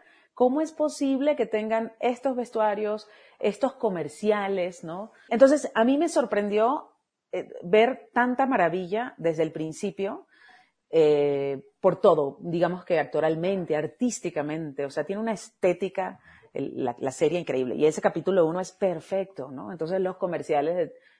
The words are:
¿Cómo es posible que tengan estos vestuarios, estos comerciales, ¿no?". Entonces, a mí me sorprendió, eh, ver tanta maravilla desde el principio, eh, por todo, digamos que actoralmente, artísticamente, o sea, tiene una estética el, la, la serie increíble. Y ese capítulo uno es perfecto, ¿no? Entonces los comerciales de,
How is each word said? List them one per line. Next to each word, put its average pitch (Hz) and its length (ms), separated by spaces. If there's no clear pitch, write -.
¿Cómo 254 280
es 311 100
posible 285 640
que 226 100
tengan 220 540
estos 247 360
vestuarios, 214 720
estos 214 360
comerciales, 196 1080
¿no?". 180 280
Entonces, 262 460
a 226 80
mí 269 160
me 330 100
sorprendió, 214 800
eh, - 160
ver 220 500
tanta 247 360
maravilla 190 720
desde 165 260
el 156 80
principio, 196 720
eh, 143 720
por 180 200
todo, 151 420
digamos 175 440
que 165 140
actoralmente, 160 760
artísticamente, 151 1120
o 135 40
sea, 151 160
tiene 196 160
una 226 120
estética 185 840
el, 131 300
la, 120 160
la 135 120
serie 160 280
increíble. 131 360
Y 147 100
ese 156 160
capítulo 185 440
uno 170 140
es 180 120
perfecto, 185 800
¿no? 175 200
Entonces 175 280
los 185 180
comerciales 156 580
de, 170 180